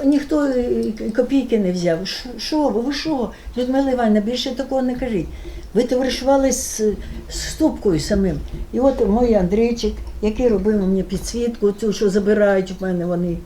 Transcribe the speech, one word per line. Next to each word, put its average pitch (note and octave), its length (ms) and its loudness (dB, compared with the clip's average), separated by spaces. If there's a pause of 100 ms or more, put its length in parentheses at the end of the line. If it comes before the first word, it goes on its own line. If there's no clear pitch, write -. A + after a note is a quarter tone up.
ніхто, C#4+ 420 2
е, B3 380 0 (140)
к-, A3 60 -8 (180)
копійки B3 360 2
не F#3 140 2
взяв. F3 340 0
Ш-, - 220 -8 (100)
що D4+ 300 0
ви, G#3+ 120 0
ви C4+ 120 -2
що, C#4 380 -2 (280)
Людмила C4 320 2
Іванівна, A3+ 300 4
більше B3 300 -2
такого C4 320 -2
не B3+ 120 0
кажіть. G#3+ 320 -2 (480)
Ви G#3+ 80 4
товаришували C4 680 2
з, - 280 -6 (500)
з - 80 -10 (120)
Ступкою G#3 500 0
самим. F#3+ 400 0 (320)
І A3+ 80 -2
от B3+ 280 4
мой A3+ 260 4
Андрійчик, G#3+ 580 2 (300)
який A3 260 2
робив G#3 320 2
мені F#3+ 220 2
підсвітку, A3 720 -2
цю, G3+ 200 -2
що G3 180 0
забирають G3+ 600 2
в F#3 120 -12
мене F3+ 240 -2
вони, F3 400 -2